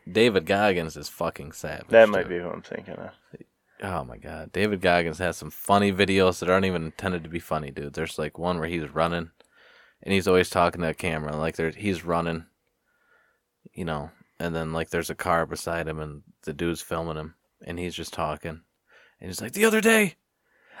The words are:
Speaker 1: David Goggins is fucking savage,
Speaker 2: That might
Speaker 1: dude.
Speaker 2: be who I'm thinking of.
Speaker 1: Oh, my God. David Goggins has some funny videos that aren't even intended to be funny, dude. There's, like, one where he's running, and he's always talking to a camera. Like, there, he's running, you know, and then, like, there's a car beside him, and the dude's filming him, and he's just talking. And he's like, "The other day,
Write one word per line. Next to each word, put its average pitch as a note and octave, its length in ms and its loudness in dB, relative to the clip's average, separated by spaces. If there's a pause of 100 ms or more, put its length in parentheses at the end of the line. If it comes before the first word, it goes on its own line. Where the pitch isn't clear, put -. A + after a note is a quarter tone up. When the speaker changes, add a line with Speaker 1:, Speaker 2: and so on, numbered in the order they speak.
(120)
Speaker 1:
David G#2 340 4
Goggins F#2 520 2
is D2 120 -12
fucking - 440 -6
savage, - 360 -10
Speaker 2:
That A2+ 200 10
might F#2+ 140 0
Speaker 1:
dude. F2 60 -8
Speaker 2:
be F2 100 -4
who F2 100 -8
I'm E2+ 120 -10
thinking - 340 -12
of. F2+ 140 -14 (760)
Speaker 1:
Oh, F2+ 200 -4
my A1+ 140 -16
God. D#2 340 -14
David G2 300 0
Goggins F2 360 4
has F2 200 -2
some D#2 120 -12
funny G2+ 420 4
videos F#2+ 480 4
that F2 100 -2
aren't F#2+ 160 4
even F2 200 -2
intended F2 380 -6
to D2+ 60 -12
be E2 100 -8
funny, D2+ 320 -6
dude. C#2+ 220 -10
There's, D#2+ 260 -6
like, D2+ 180 -6
one F2 220 -2
where D#2+ 100 -4
he's E2 200 -4
running, E2 420 -2 (720)
and F#2+ 100 0
he's F#2+ 140 2
always F#2 220 6
talking F2 320 2
to E2 80 0
a D#2 40 -2
camera. D#2 420 -4
Like, D#2 200 -2
there, E2 160 -2
he's F2+ 340 -4
running, E2 400 -2 (1300)
you F#2 120 -6
know, D#2 260 -6 (280)
and E2 160 -2
then, D#2+ 180 -4
like, E2 160 -4
there's E2+ 200 -4
a E2 60 -6
car E2+ 300 0
beside E2 420 -6
him, D#2 120 -6
and D2 220 -10 (220)
the D#2+ 100 -8
dude's E2+ 280 -4
filming E2 360 -6
him, D#2+ 180 -12 (300)
and F2 140 -10
he's F2 160 -6
just E2 180 -10
talking. D#2 480 -6 (580)
And F#2 100 -14
he's F2+ 120 -10
like, - 120 -10
"The G3+ 120 2
other A3 160 4
day, G#3+ 340 4 (640)